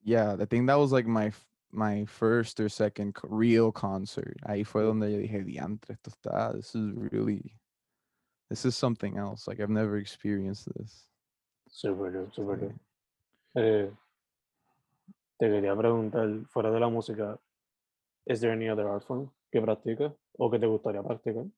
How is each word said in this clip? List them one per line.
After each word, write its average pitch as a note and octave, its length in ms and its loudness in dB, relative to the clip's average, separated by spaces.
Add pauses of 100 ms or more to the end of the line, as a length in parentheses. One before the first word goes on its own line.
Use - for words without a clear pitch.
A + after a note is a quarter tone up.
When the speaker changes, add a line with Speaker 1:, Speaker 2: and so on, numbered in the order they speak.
Speaker 1:
Yeah, G#2+ 360 4
I G#2 80 0
think A#2+ 200 4
that C#3 120 6
was, C#3+ 140 6
like, B2 140 4
my A2 200 2
f-, - 200 -6 (240)
my G#2 360 0
first A2+ 540 2
or G#2+ 80 2
second G#2 460 -2
co-, - 140 -12
real A2+ 440 6
concert. - 640 -6 (100)
Ahí G#2 200 -2
fue A2 160 0
Speaker 2:
Yeah. A2 60 4
Speaker 1:
donde G#2+ 240 2
yo G#2 60 0
dije, G2+ 260 -4
"Diantre, F#2 500 -8
esto - 160 -16
está, A2 420 -4
this G#2+ 220 -10
is G#2+ 180 -2 (200)
really, G#2+ 460 -2 (920)
this - 140 -8
is B2 120 0
something A2 400 -2
else. G2+ 300 -8
Like, G2+ 140 -8
I've G#2 100 -2
never G#2+ 280 0
experienced G2+ 760 -6
this." - 340 -14 (640)
Speaker 2:
Súper F#2+ 420 -4
good, F#2+ 200 -8
súper G2+ 260 -4
Speaker 1:
Sí. G2 80 -6
Speaker 2:
good. - 80 -10 (800)
Eh, G#2+ 360 4 (1500)
te A#2 100 2
quería G2+ 280 2
preguntar, A2+ 520 2 (200)
fuera A2 220 0
de A2+ 100 2
la A#2 80 4
música, A2 500 -4 (880)
is A#2 140 0
there A#2 120 2
any A2+ 160 -2
other G#2+ 180 0
art G2+ 200 -2
form C3+ 240 -6 (200)
que A#2 100 4
practicas A2+ 520 0 (260)
o A#2+ 120 2
que A#2 80 2
te A2+ 80 4
gustaría G#2+ 360 0
practicar? A2+ 440 -6 (120)